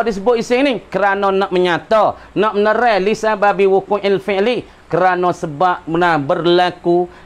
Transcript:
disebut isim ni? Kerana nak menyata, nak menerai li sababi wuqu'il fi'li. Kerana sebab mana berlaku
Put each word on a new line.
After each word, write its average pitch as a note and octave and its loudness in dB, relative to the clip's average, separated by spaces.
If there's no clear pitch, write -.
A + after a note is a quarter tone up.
disebut A3+ 0
isim B3 0
ni? C#4 0
Kerana G3 0
nak F#3+ 0
menyata, F3+ 0
nak G#3 0
menerai G#3+ 0
li G#3 0
sababi G3+ 0
wuqu'il F#3+ 0
fi'li. G3+ -4
Kerana F3+ 0
sebab E3+ -4
mana E3 0
berlaku F3 0